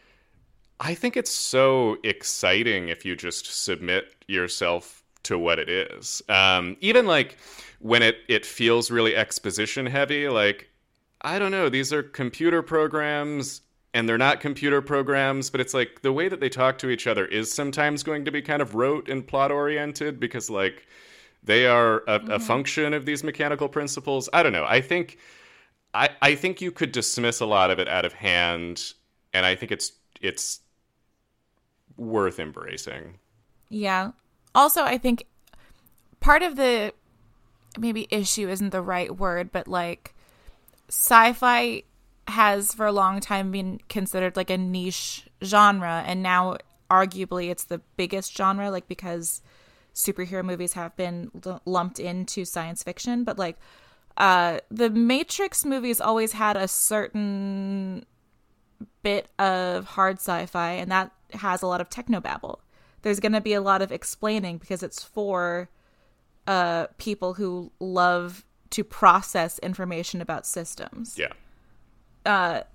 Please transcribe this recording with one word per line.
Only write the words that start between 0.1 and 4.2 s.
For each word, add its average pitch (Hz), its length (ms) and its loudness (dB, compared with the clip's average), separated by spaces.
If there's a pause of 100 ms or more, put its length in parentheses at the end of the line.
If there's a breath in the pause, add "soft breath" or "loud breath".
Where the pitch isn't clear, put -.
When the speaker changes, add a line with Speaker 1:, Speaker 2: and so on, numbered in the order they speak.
Speaker 1:
I 160 140 -4
think 233 240 -2
it's - 140 -2
so 131 720 2
exciting 98 840 0
if 82 160 -8
you 90 120 -6
just - 460 -8
submit 90 500 -4 (140)